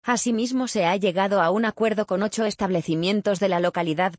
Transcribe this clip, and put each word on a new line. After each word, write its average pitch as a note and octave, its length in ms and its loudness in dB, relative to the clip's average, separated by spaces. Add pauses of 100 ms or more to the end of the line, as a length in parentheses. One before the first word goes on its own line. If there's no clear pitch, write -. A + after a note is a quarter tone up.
Asimismo A#3+ 600 0
se G3 180 0
ha F3 120 2
llegado G3 440 0
a E3 80 4
un A3 160 2
acuerdo G#3+ 400 0
con F#3+ 160 -2
ocho G#3+ 240 -2
establecimientos F#3 920 0
de G3 100 2
la F3 100 0
localidad F3 600 0